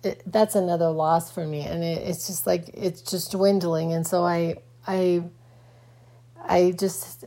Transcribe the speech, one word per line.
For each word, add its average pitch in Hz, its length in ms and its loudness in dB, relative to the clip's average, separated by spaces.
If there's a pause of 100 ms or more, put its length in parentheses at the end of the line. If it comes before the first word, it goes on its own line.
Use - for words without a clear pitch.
it, - 240 -6
that's 214 300 2
another 170 360 2
loss 160 380 2
for 170 160 -8
me. 151 140 -4
And 170 240 -6
it, 165 240 -4
it's 175 200 -6
just 185 200 -6
like, 175 260 0
it's - 280 -6
just - 320 -6
dwindling. 175 580 2
And 165 160 -2
so 175 160 2
I, 170 320 0 (320)
I, 180 360 0 (1160)
I 180 300 4
just - 560 -6